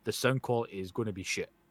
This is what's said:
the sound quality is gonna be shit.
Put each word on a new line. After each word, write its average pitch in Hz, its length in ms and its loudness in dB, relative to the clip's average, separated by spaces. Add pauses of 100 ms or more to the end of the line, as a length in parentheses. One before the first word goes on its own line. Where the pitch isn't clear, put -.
the 113 60 0
sound 131 300 4
quality 117 380 0
is 92 120 -4
gonna 110 220 0
be 92 100 -6
shit. - 260 -4 (220)